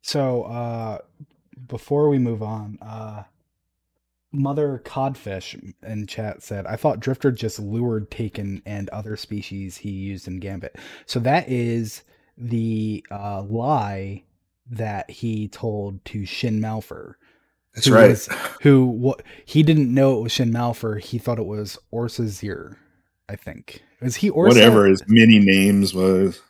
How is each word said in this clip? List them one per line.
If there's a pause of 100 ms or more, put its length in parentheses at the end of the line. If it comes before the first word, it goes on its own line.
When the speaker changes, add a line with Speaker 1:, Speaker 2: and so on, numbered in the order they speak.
Speaker 1:
So,
uh, (680)
before
we
move
on,
uh, (1080)
Mother
Codfish (260)
in
chat
said,
"I
thought
Drifter
just
lured
Taken
and
other
species
he
used
in
Gambit." (300)
So
that
is (340)
the,
uh,
lie (460)
that
he
told
to
Shin
Malphur. (600)
Speaker 2:
That's
Speaker 1:
Who
Speaker 2:
right.
Speaker 1:
was, (360)
who,
wha-, (280)
he
didn't
know
it
was
Shin
Malphur.
He
thought
it
was (140)
Orsa
Zir, (500)
I
think. (180)
Is
he
Orsa?
Speaker 2:
Whatever
his
many
names
was.